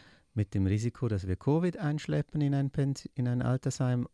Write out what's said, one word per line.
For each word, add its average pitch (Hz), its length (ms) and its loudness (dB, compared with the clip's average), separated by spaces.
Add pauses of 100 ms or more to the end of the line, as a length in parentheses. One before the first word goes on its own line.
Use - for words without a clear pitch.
(340)
mit 104 200 0
dem 95 120 4
Risiko, 110 400 0
dass 95 220 -2
wir 92 80 0
covid 170 420 0
einschleppen 151 600 -2
in 143 120 2
ein 139 180 0
Pens-, 139 440 -2
in 123 140 0
ein 123 140 0
Altersheim 123 720 0